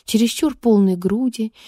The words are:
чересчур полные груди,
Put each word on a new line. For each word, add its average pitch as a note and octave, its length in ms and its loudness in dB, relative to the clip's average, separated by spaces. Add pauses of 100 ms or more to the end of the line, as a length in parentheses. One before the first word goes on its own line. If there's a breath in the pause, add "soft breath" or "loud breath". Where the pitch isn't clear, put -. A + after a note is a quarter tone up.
чересчур A#3 500 -2
полные G3+ 420 2
груди, A3 580 -4 (140 loud breath)